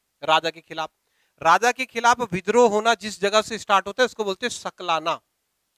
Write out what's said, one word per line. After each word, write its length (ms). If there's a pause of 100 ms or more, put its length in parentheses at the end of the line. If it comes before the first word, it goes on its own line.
(240)
राजा 260
के 120
खिलाफ। 280 (540)
राजा 280
के 140
खिलाफ 480
विद्रोह 360
होना 240
जिस 280
जगह 200
से 160
स्टार्ट 300
होता 160
है, 20
उसको 180
बोलते 220
हैं 60
सकलाना। 680 (560)